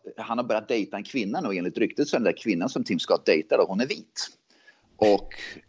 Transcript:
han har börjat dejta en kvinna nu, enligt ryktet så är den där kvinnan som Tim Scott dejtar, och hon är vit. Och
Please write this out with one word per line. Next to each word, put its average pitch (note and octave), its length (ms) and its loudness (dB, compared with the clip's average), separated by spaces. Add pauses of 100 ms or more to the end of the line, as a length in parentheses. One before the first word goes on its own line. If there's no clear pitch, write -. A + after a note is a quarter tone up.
(160)
han A2+ 220 -4
har B2 60 -2
börjat A2 240 -2
dejta G2+ 280 -2
en G2+ 80 -10
kvinna A#2+ 360 -4
nu, G2+ 180 -2
enligt F2 200 -4
ryktet B2+ 300 0
så - 80 0
är - 20 0
den A#2+ 60 0
där F2 180 2
kvinnan F#2 260 0
som B2+ 160 -4
Tim F#2 140 -2
Scott - 280 0
dejtar, F#2 320 4
och F2 100 4
hon F#2+ 120 -2
är B2+ 60 0
vit. - 420 -10 (680)
Och G#2 320 4 (400)